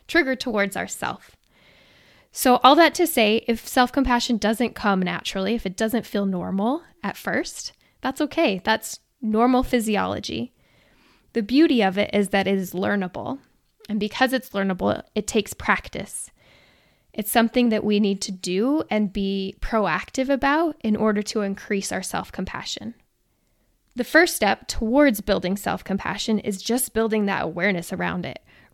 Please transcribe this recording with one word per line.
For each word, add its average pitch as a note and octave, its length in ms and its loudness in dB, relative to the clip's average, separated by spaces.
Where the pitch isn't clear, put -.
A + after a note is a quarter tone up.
triggered C4 320 0
towards G3+ 380 -2
ourself. - 580 -8
So B3 320 4
all C4+ 120 10
that D#4+ 200 6
to F4 120 2
say, A3 400 2
if A3+ 200 -2
self-compassion B3 720 2
doesn't A3 380 0
come G3 260 0
naturally, F#3+ 540 -2
if A3+ 100 -6
it F#3 100 -4
doesn't A3 300 -2
feel G3+ 200 -2
normal G3 580 -2
at G3+ 140 -6
first, - 560 -6
that's C4+ 200 -4
okay. D4 420 0
That's - 360 -2
normal A#3+ 420 2
physiology. G#3 880 -2
The A3+ 100 -2
beauty B3+ 400 4
of F#3+ 140 2
it - 160 0
is G3+ 160 2
that G3 180 2
it G3 100 2
is F#3 160 -4
learnable. G3+ 640 -4
And G#3+ 120 -4
because A#3 340 0
it's - 160 -4
learnable, F#3+ 520 -2
it G#3 120 -2
takes - 260 -2
practice. - 760 -6
It's - 180 -6
something A#3+ 380 4
that G#3+ 140 0
we G#3 160 2
need G3 220 2
to G#3 100 -8
do G3 580 0
and G#3 220 0
be G3 480 -4
proactive G#3+ 720 -2
about D4 520 2
in G#3+ 140 2
order G#3 280 0
to G#3+ 180 -4
increase G3 500 -4
our F#3 120 -4
self-compassion. - 920 -8
The A#3+ 80 -2
first E4 320 4
step - 320 0
towards A#3+ 520 4
building F#3+ 380 0
self-compassion G3 800 -2
is G3 220 -6
just - 320 -2
building A3 320 0
that G3 180 0
awareness F3 480 -2
around F3 340 -4
it. - 140 -10